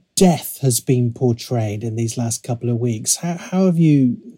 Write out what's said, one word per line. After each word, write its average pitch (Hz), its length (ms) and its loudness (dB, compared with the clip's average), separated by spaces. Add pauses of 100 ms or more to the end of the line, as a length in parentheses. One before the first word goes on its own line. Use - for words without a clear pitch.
(160)
death 175 460 2
has 127 180 0
been 123 320 0
portrayed 113 720 -2
in 110 100 -6
these 113 240 -4
last 117 240 -6
couple 120 280 -6
of 117 100 -2
weeks. 117 380 -4
How, 175 160 -6
how 185 320 0
have 170 120 2
you 143 380 4 (220)